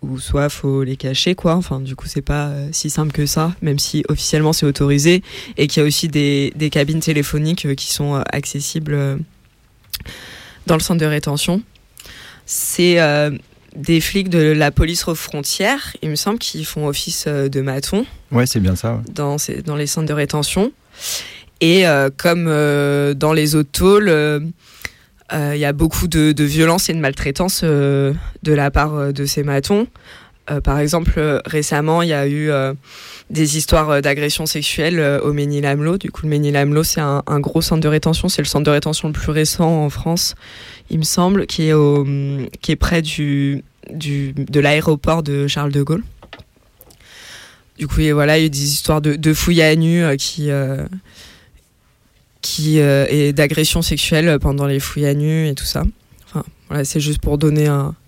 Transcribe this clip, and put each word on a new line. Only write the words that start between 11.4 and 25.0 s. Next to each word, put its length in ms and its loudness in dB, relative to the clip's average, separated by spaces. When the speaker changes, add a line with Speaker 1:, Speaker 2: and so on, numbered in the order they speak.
Speaker 1:
C'est, 520 2
euh, 320 2
des 260 2
flics 280 -2
de 100 2
la 320 4
police 360 0
aux 80 -2
frontières, 840 -4
il 80 -4
me 60 -4
semble, 240 -2
qui 260 -8
font 220 -6
office, 400 -6
euh, 220 -2
de 120 -4
matons. 440 -2
Speaker 2:
Ouais, 140 2
c'est 140 -2
bien 160 2
ça, 200 -4
ouais. 180 -8
Speaker 1:
Dans 240 -2
ces, 240 -6
dans 140 -6
les 120 -4
centres 200 -2
de 60 -2
rétention. 580 0
Et, 260 6
euh, 280 4
comme, 320 0
euh, 680 2
dans 200 2
les 220 2
autres 160 2
tôles, 380 4
euh, 300 4